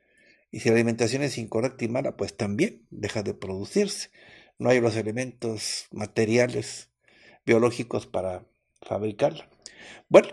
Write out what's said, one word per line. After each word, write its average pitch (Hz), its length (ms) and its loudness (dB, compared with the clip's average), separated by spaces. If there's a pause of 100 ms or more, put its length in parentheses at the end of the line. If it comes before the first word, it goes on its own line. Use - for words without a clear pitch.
(520)
Y 110 80 -12
si 123 100 0
la 113 60 6
alimentación 117 480 2
es 143 140 -4
incorrecta 117 460 -4
y 110 60 -2
mala, 127 260 -4
pues - 220 -8
también 110 520 -4
deja 104 340 -6
de 101 100 -6
producirse. - 800 -4 (480)
No 120 100 0
hay 127 100 6
los 117 160 2
elementos 113 960 -6
materiales, 117 1000 0 (540)
biológicos 113 600 2
para 92 380 -6 (360)
fabricarla. 107 680 -4 (600)
Bueno, 160 240 10